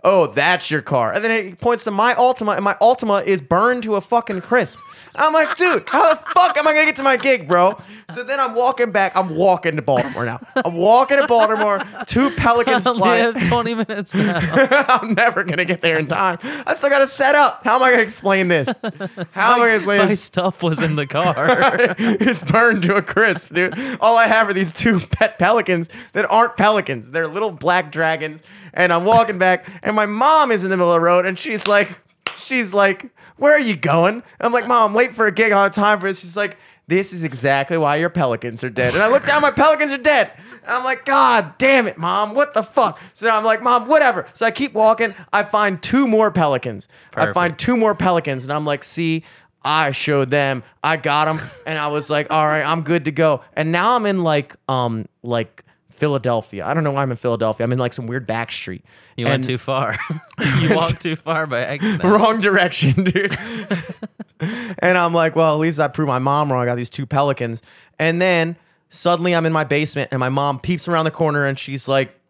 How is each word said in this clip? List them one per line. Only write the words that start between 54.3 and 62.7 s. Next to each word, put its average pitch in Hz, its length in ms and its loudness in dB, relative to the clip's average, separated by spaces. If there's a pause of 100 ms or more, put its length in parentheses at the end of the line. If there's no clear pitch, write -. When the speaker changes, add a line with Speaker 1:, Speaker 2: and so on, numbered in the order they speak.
Speaker 1:
um, 120 380 -2 (180)
like, 120 400 -6 (440)
Philadelphia. 117 600 -4
I - 80 -4
don't 160 80 -2
know 147 80 -2
why 139 140 -2
I'm 131 80 -4
in 117 40 -6
Philadelphia. 117 460 -2
I'm 117 100 -2
in, 127 60 -2
like, 123 140 -2
some 117 160 -10
weird 123 180 -8
back 113 240 -6
street. - 340 -12 (320)
Speaker 2:
You 120 100 -4
went 139 100 2
Speaker 1:
And 131 80 -4
Speaker 2:
too 127 120 -4
far. 131 460 -4
<laughs> - 260 -12 (100)
Speaker 1:
<laughs> 135 220 0
Speaker 2:
You 160 140 2
walked 160 260 0
too 160 140 -4
far 160 320 -6
by 123 180 -4
accident. 170 380 -4
Speaker 1:
Wrong 214 380 2
direction, 185 640 2